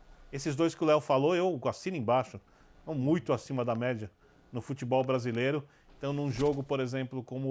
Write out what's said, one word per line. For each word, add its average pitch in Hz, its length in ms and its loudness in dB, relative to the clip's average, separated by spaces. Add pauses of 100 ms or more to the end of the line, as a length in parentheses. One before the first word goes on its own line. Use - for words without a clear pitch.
(320)
esses 139 220 -4
dois 165 200 2
que 170 100 -2
o - 20 4
Léo 151 140 8
falou, 143 340 4
eu 170 300 0
assino 175 320 -2
embaixo, 120 440 0 (440)
são 156 100 -8
muito 143 380 2
acima 127 320 -2
da 117 100 0
média 113 360 -2 (420)
no 123 80 -6
futebol 131 420 -2
brasileiro. 127 640 0 (320)
Então, 139 140 -6
num 143 180 -2
jogo, 139 320 0
por 139 180 -2
exemplo, 127 420 -4
como 135 280 -6